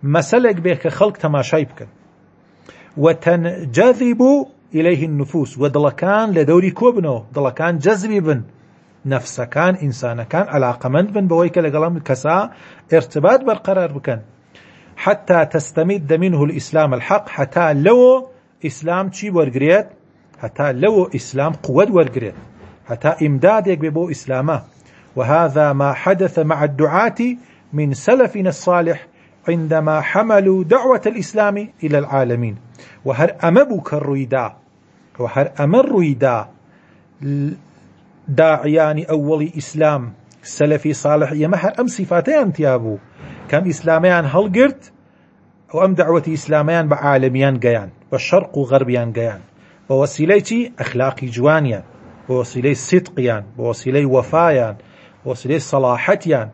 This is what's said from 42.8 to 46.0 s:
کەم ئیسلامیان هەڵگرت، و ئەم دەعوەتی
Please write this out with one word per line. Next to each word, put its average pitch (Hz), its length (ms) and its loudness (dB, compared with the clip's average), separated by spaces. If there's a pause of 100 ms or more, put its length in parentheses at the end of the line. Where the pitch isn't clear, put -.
کەم 156 200 2
ئیسلامیان 165 640 2
هەڵگرت، 214 480 2 (920)
و - 80 0
ئەم 190 120 2
دەعوەتی 160 420 0